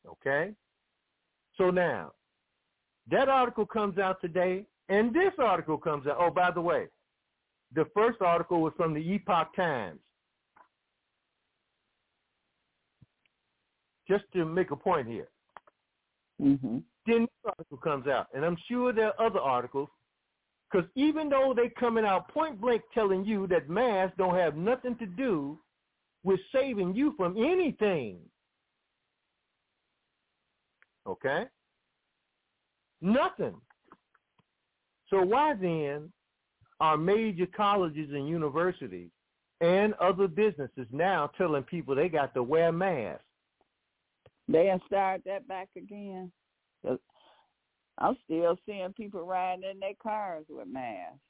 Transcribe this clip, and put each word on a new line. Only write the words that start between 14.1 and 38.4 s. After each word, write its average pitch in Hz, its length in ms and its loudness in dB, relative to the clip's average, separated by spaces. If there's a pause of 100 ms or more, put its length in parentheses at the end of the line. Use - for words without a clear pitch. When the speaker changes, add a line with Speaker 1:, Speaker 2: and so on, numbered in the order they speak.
Speaker 1:
to 175 140 0
make 170 240 -2
a 143 60 -4
point 151 300 0
here. 104 220 -8 (1120)
Speaker 2:
Mm-hmm. 143 380 2 (280)
Speaker 1:
Then 233 140 4
this - 240 -4
article 165 340 -10
comes 139 280 -4
out, 123 280 0
and 139 100 -2
I'm 170 120 0 (120)
sure 247 240 0
there 214 160 2
are 214 180 0
other 190 140 0
articles, 135 480 -2 (840)
'cause 180 140 2 (100)
even 302 340 2
though 269 260 4
they 240 140 2
coming 226 380 0
out 185 220 0
point 294 320 -4
blank 233 220 2 (120)
telling 196 300 2
you 202 240 0
that 160 200 2
masks 190 480 0
don't 185 180 2
have 165 220 2
nothing 240 400 -2
to 233 100 -10
do 175 520 -4 (640)
with 190 180 2 (100)
saving 226 440 0
you 277 220 2
from 180 200 0
anything, 214 840 0 (3000)
okay? 139 400 -4 (1500)
Nothing. 208 600 0 (1500)
So 190 140 4
why 269 320 4
then 156 580 -4 (680)
are 156 160 4
major 185 500 0
colleges 175 680 0
and 143 160 -6
universities 147 840 -4 (480)